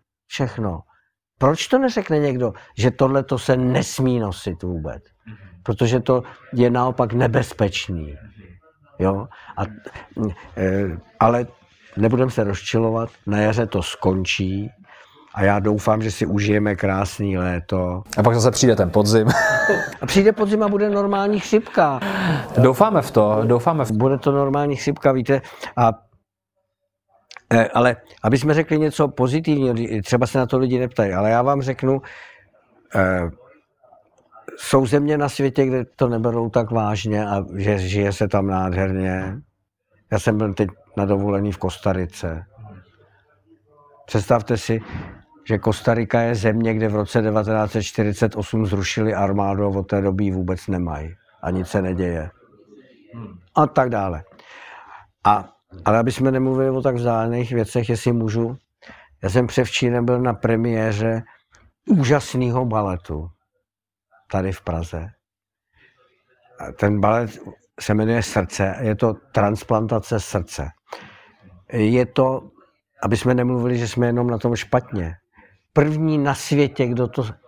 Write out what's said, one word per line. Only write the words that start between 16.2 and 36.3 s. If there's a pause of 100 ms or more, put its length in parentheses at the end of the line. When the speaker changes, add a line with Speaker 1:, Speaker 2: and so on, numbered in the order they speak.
Speaker 1:
užijeme
krásný
léto. (140)
Speaker 2:
A
pak
zase
přijde
ten
podzim. (380)
<laughs>
Speaker 1:
A
přijde
podzim
a
bude
normální
chřipka. (580)
Speaker 2:
Doufáme
v
to,
doufáme
v
Speaker 1:
Bude
to
normální
chřipka,
víte, (340)
a, (1600)
eh,
ale (280)
aby
jsme
řekli
něco
pozitivního, (280)
třeba
se
na
to
lidi
neptají,
ale
já
vám
řeknu, (920)
eh, (1300)
jsou
země
na
světě,
kde
to
neberou